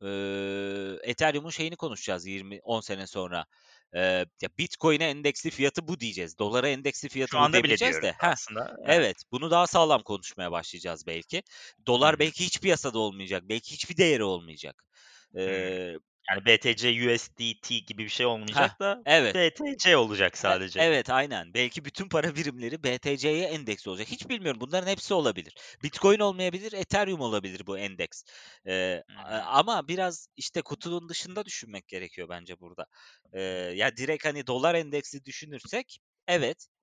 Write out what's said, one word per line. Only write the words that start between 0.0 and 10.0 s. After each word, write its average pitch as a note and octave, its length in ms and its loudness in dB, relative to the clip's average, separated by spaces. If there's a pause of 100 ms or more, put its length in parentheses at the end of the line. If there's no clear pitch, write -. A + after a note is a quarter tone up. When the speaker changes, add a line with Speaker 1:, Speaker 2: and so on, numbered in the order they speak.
Speaker 1:
eee, G2 1000 -4
Ethereum'un D3+ 480 -2
şeyini D#3+ 260 -6
konuşacağız G2 500 -6
yirmi, G2 360 -10
on A2+ 180 -4
sene F#2+ 260 -8
sonra. F2+ 400 -6 (480)
Eee, F#2 320 2 (160)
ya, F#2 60 -6 (100)
Bitcoin'e D#3+ 460 2
endeksli D3 460 -2
fiyatı C#3+ 380 0
bu E3 120 -6
diyeceğiz. F#2 380 -6
Dolara A#2 300 2
endeksli C3+ 400 -4
fiyatı C3 240 -4
Speaker 2:
Şu D#3 60 2
Speaker 1:
bu D3 100 8
Speaker 2:
anda D#3 140 6
bile A2+ 140 4
Speaker 1:
demeyeceğiz A#3 260 2
de. G3+ 60 0
Speaker 2:
diyoruz E3+ 100 -4
Speaker 1:
Heh, E3+ 140 4
Speaker 2:
aslında. G#2+ 440 -6 (100)
Evet. D3+ 220 6
Speaker 1:
evet, - 140 -6 (100)
bunu C#3 180 -2
daha E3+ 160 6
sağlam D#3 360 4